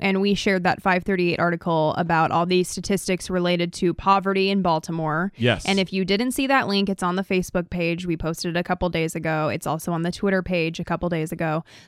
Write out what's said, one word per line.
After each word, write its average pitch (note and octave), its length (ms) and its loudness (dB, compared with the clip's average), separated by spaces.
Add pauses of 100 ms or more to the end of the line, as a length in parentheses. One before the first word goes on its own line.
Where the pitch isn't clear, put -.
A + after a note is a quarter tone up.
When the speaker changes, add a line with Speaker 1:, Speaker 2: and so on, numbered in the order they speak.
Speaker 1:
And G3 200 2
we G3+ 140 4
shared F#3+ 300 0
that - 180 0
five F3+ 220 0
thirty-eight F3+ 340 0
article E3+ 600 0
about E3 320 2
all F3 160 2
these F3+ 220 2
statistics F#3+ 600 -2
related F3 460 0
to F3+ 180 2
poverty F#3+ 560 2
in G3 140 2
Baltimore. D#3+ 760 0
Speaker 2:
Yes. A2+ 300 2
Speaker 1:
And G3 120 2
if F#3 140 0
you F#3+ 120 0
didn't G#3 280 0
see C4+ 140 -2
that C4+ 200 4
link, G3 220 2
it's G3 140 -2
on F3+ 140 0
the F#3+ 60 -2
Facebook F#3 480 -2
page. E3+ 360 -2
We E3+ 100 -2
posted E3 400 -4
it - 20 0
a F3 40 0
couple F3+ 260 -2
days E3 260 -2
ago. D#3 340 -2
It's A#2 180 -4
also D#3+ 260 -4
on E3 100 -2
the E3+ 80 -2
Twitter F#3+ 320 0
page E3+ 380 -2
a F3 40 -6
couple F3 240 -2
days D#3+ 240 -4
ago. D#3+ 320 -2 (240)